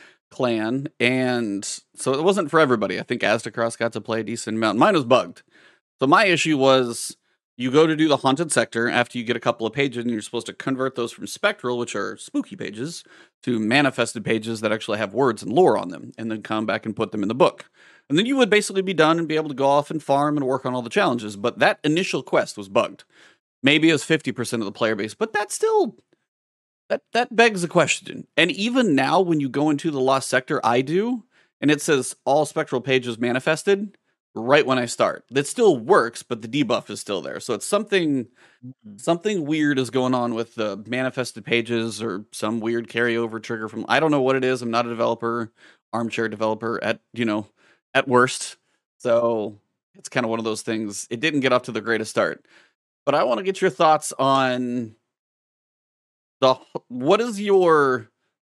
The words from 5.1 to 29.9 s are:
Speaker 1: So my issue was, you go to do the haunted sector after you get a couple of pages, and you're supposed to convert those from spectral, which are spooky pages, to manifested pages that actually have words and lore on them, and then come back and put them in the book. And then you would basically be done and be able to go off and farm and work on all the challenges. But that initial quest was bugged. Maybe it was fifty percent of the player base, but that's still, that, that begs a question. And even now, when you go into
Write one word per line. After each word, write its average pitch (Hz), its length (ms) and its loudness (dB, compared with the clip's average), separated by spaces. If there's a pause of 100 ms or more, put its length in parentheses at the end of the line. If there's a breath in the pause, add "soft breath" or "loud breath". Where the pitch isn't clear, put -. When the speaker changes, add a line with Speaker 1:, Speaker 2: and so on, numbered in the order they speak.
Speaker 1:
So 143 80 2
my 190 180 6
issue 160 320 2
was, 131 580 2 (420)
you 127 120 -4
go 151 160 6
to 156 100 0
do 156 120 4
the 143 100 4
haunted 160 340 0
sector 117 380 0
after 123 280 0
you 120 60 -6
get 117 120 -2
a 117 60 -6
couple 117 260 -2
of 110 60 -4
pages, 131 300 -4
and 120 80 -2
you're 110 100 -4
supposed 113 260 -8
to 98 60 -12
convert 131 420 -4
those 120 160 -4
from 98 160 -14
spectral, 131 500 -4
which 120 180 -6
are 101 220 -6
spooky - 380 -8
pages, 120 480 -10 (400 soft breath)
to 120 160 0
manifested 120 640 0
pages 113 360 -2
that 110 100 0
actually 110 260 -4
have 101 160 -4
words 113 300 0
and 101 100 -6
lore 143 240 6
on 95 120 -6
them, 90 280 -14
and 113 140 -8
then 107 100 -6
come 110 240 -4
back 110 200 -4
and 107 100 -6
put 110 160 -4
them 107 100 -4
in 98 80 0
the 120 60 -2
book. - 340 2 (400 soft breath)
And 143 80 2
then 214 80 2
you 269 120 0
would 247 120 4
basically 208 320 2
be 190 120 -4
done 160 260 4
and 165 80 -4
be 156 100 -2
able 156 120 -2
to 139 60 -8
go 135 140 2
off 143 220 2
and 151 120 -6
farm 147 340 0
and 139 80 -2
work 131 200 -2
on 127 80 -4
all 127 80 -4
the 113 80 -10
challenges. 120 480 -2
But 107 220 -4
that 175 240 2
initial 160 400 0
quest - 340 -2
was 101 100 -12
bugged. 98 380 -2 (580 soft breath)
Maybe 151 260 6
it 165 40 4
was 143 100 -2
fifty 151 300 -2
percent 113 280 -4
of 101 40 -4
the 98 60 -6
player 113 240 0
base, 104 180 -6
but 220 200 -6
that's 415 200 -4
still, 427 440 0 (920)
that, - 140 -4 (100)
that 240 220 -2
begs 214 280 4
a 165 60 -4
question. - 640 -2
And 165 160 4
even 220 440 0
now, 139 260 2
when 170 180 0
you 139 100 -2
go 143 200 0
into 151 220 -2